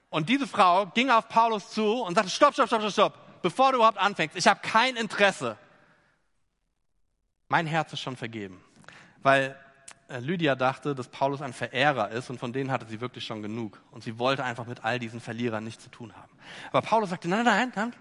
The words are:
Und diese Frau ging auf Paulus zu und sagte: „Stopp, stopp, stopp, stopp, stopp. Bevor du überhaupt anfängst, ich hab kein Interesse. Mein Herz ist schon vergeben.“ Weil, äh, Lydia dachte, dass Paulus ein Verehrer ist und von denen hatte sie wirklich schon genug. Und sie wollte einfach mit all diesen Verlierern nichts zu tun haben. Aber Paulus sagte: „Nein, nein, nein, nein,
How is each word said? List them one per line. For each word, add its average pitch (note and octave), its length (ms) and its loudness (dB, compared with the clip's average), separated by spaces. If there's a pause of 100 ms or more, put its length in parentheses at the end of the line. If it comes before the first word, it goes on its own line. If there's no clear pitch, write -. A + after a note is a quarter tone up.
(100)
Und - 180 -2
diese C4 180 2
Frau F#3+ 400 4
ging B3 240 0
auf A3+ 180 4
Paulus A3+ 420 2
zu A3 320 0
und F3+ 120 -6
sagte: G3+ 160 2
„Stopp, - 240 4
stopp, C4 120 2
stopp, A3 140 0
stopp, G#3 120 -4
stopp. - 500 -2
Bevor C4 280 2
du C4 60 0
überhaupt A3 220 4
anfängst, F#3+ 380 -2
ich F3 100 2
hab G3+ 160 4
kein A#3+ 340 2
Interesse. G3 600 0 (1900)
Mein D#3+ 180 2
Herz D#3 260 -2
ist C#3+ 80 -10
schon B2+ 160 -8
vergeben.“ G2+ 440 -12 (600)
Weil, C3+ 340 2 (520)
äh, C#3 100 -8
Lydia D3 380 0
dachte, C3 380 -2
dass B2+ 140 -8
Paulus C#3 320 -2
ein C3+ 120 -10
Verehrer B2 580 0
ist A2+ 200 -8
und B2 80 -10
von B2 140 -8
denen C3+ 200 -4
hatte A#2+ 140 -4
sie A2 140 -10
wirklich A#2+ 240 -10
schon G#2+ 180 -10
genug. G#2+ 380 -8 (120)
Und A#2+ 100 -20
sie A2+ 160 -10
wollte C3 240 0
einfach A#2+ 240 -6
mit A#2+ 180 -14
all A#2 140 -2
diesen A#2 220 -10
Verlierern A2+ 420 -4
nichts A2+ 220 -14
zu - 60 -20
tun - 260 -18
haben. - 160 -20 (400)
Aber C3+ 100 2
Paulus G#3+ 280 0
sagte: E3+ 180 -6
„Nein, G#3+ 160 0
nein, A#3 260 2
nein, - 60 -18
nein, A3+ 240 -4